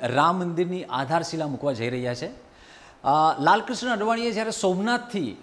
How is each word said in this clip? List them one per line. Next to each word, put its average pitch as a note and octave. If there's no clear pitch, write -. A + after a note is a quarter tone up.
રામ C#3+
મંદિરની F3+
આધારશિલા D#3
મૂકવા C#3
જઈ A#2
રહ્યા B2
છે. D3+
અ, -
લાલકૃષ્ણ A3
અડવાણીએ A3+
જ્યારે A3
સોમનાથથી G3